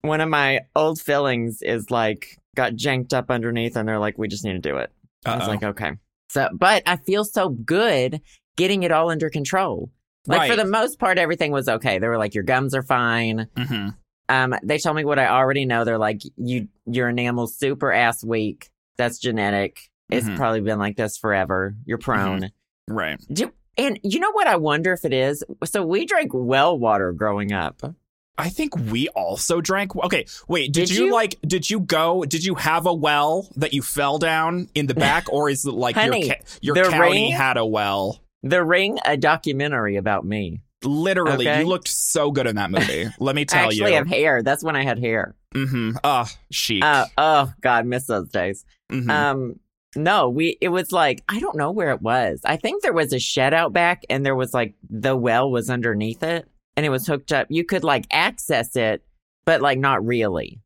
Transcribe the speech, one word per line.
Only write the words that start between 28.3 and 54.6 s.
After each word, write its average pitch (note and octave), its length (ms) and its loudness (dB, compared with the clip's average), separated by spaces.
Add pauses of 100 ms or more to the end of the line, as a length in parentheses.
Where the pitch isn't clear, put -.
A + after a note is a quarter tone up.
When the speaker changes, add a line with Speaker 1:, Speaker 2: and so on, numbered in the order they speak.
Speaker 2:
I D#3 120 -4
think D4+ 260 -6
we A#2+ 320 -2
also G2+ 520 -2
drank. F#3+ 360 -2
Okay, F3 300 -2 (220)
wait, D3 240 0
did E3+ 160 2
Speaker 1:
Did F3+ 80 0
Speaker 2:
you, C#4+ 100 4
Speaker 1:
you? B3 60 4
Speaker 2:
like, A3+ 240 2 (100)
did F3 220 -2
you G#3 120 -2
go, E3 440 2
did D#3+ 200 -4
you F#3 100 0
have D#3+ 320 0
a F3+ 80 2
well D3+ 640 2
that C#3+ 180 -2
you C#3 80 0
fell C#3+ 360 0
down D#3+ 560 0
in D3 120 0
the C3 80 0
back, D3+ 340 2
Speaker 1:
<laughs> - 40 -4
Speaker 2:
or D3 180 2
is C#3 160 -2
it, C#3 60 -2
like, A#2+ 240 0
Speaker 1:
Honey, A3 300 2
Speaker 2:
your C3+ 100 0
ca-, - 60 -18 (200)
your - 140 0
Speaker 1:
The F3+ 80 6
Speaker 2:
county E3 160 4 (240)
Speaker 1:
Ring, - 80 0
Speaker 2:
had C3 260 2
a A2+ 80 0
well? G2+ 560 0 (200)
Speaker 1:
The E3+ 220 2
Ring, F3+ 400 2
a D3 120 2
documentary C#3 800 0
about G2 280 0
me. F#2 360 -4 (220)
Speaker 2:
Literally, D3+ 640 0
Speaker 1:
Okay? D3+ 140 2
Speaker 2:
you D#3+ 80 2
looked F3+ 200 -2
so - 420 0
good C#3 160 0
in A2 100 -2
that G2 140 -2
movie. F2 440 0
Speaker 1:
<laughs> - 60 -20
Speaker 2:
Let C3+ 160 0
me D3 60 0
Speaker 1:
I - 20 0
Speaker 2:
tell F3 220 2
Speaker 1:
actually E3+ 240 2
Speaker 2:
you. E3+ 60 6
Speaker 1:
have C#3+ 120 2
hair. C#3+ 340 2
That's C#3 220 0
when D#3+ 120 -2
I C3+ 80 0
had A#2+ 140 0
hair. A2+ 360 -2 (200)
Speaker 2:
Mm-hmm. C3 480 -2
Ah, B2+ 280 0 (200)
chic. - 320 0
Speaker 1:
Uh, C#3+ 220 4 (140)
oh, C#3+ 420 4
God, A#2+ 240 4
miss B2 220 -2
those G2+ 240 -2
days. F#2+ 340 -2 (260)
Speaker 2:
Mm-hmm. B2+ 200 -4
Speaker 1:
Um, C3+ 500 0 (360)
no, D#3+ 340 2
we, D#3 320 0
it F#3 60 0
was F3+ 240 0
like, D#3 360 2
I G#3 120 -2
don't E4 160 -4
know D3+ 160 0
where F#3 180 0
it B2+ 100 0
was. A2+ 460 0
I D3 100 0
think C#4+ 260 -4
there C4 120 0
was D3+ 180 2
a C3 60 0
shed C3+ 340 0
out D#3+ 220 2
back, F3 340 2
and C3+ 160 0
there C3+ 120 2
was, B2+ 180 -4
like, A#2 200 -2 (140)